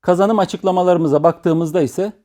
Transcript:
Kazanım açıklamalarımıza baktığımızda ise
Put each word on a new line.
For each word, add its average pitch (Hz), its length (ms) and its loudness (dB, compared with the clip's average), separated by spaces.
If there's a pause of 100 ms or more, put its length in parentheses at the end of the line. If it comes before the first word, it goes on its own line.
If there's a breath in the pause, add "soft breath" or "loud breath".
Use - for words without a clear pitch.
Kazanım 196 380 0
açıklamalarımıza 180 840 0
baktığımızda 165 600 0
ise 190 300 -4 (120)